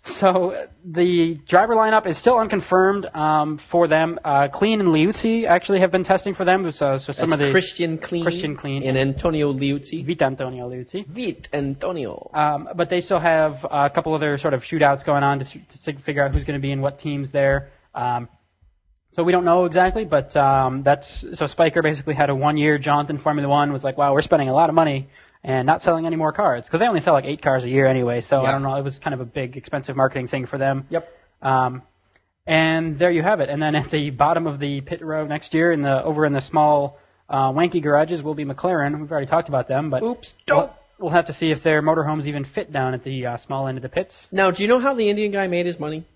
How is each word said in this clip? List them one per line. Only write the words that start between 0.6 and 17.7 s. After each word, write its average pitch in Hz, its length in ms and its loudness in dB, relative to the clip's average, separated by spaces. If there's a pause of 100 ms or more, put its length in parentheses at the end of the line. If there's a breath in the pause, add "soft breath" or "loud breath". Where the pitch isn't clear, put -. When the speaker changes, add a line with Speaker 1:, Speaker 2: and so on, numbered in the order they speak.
Speaker 1:
the 170 500 0 (140)
driver 220 260 4
lineup 220 320 4
is 170 120 -4
still 240 200 4
unconfirmed, 196 680 2 (100)
um, 151 420 0
for 170 300 2
them. 165 360 0
Uh, 143 220 2
Clean 214 320 0
and 190 120 2
Liuzzi 214 540 2
actually 180 360 2
have 185 100 4
been 185 140 0
testing 190 300 0
for 185 100 -6
them. 180 260 2
So, 139 280 0
so 139 140 -8
some 160 180 -2
Speaker 2:
That's 151 100 2
Speaker 1:
of 143 80 2
the 139 40 2
Speaker 2:
Christian 160 460 0
Clean 170 240 -6
Speaker 1:
Christian 170 320 -4
Clean 135 300 -8
Speaker 2:
and 131 120 0
Antonio 143 560 0
Liuzzi. 143 540 -4
Speaker 1:
Vita 156 200 -2
Antonio 131 440 -8
Liuzzi. 127 380 -12
Speaker 2:
Vita 208 440 -10
Antonio. 139 800 -6
Speaker 1:
Um, 151 440 -2
but 170 140 -2
they 180 100 0
still 175 180 0
have 156 500 2
a 143 220 2
couple 160 240 -2
other 147 240 0
sort 139 160 0
of 123 80 -4
shootouts 143 420 2
going 143 200 2
on 139 160 0
to, - 180 -12 (260)
to 156 100 -6
figure 139 300 -2
out 139 80 -2
who's 143 120 -2
gonna 143 160 -6
be 139 100 -4
in 139 100 -4
what 139 200 -4
teams 139 320 -6
there. 139 400 0 (200 soft breath)